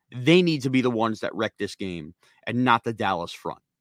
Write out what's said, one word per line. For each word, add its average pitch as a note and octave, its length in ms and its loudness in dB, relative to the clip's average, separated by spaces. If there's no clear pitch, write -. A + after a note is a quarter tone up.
they D3+ 300 4
need D#3+ 220 0
to C3+ 80 0
be C3 100 4
the B2 80 2
ones A2 300 -2
that - 160 -6
wreck G#2+ 240 -2
this G2+ 160 -6
game F2 400 -10
and A#2+ 180 -2
not A#2 180 4
the A#2 100 -4
Dallas F#2+ 380 -4
front. - 300 -10